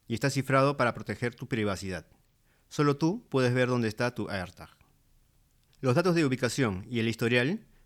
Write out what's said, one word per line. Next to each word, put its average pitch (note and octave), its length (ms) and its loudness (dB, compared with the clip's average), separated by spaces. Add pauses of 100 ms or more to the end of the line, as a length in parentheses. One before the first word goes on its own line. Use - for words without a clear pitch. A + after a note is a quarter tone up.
y A#2 60 -6
está C#3 160 -2
cifrado C3+ 480 2
para A#2 160 0
proteger A2 420 -6
tu - 140 -14
privacidad. G2 580 -4 (640)
Solo C#3+ 300 0
tú F3 320 -2
puedes B2+ 240 2
ver B2+ 140 2
dónde A#2+ 200 0
está A#2+ 260 -2
tu G#2 140 -6
AirTag. F#2 400 -8 (1120)
Los B2+ 140 2
datos F3 200 4
de E3 120 4
ubicación A#2 600 0
y A#2+ 140 -4
el A2+ 80 0
historial B2 580 0 (200)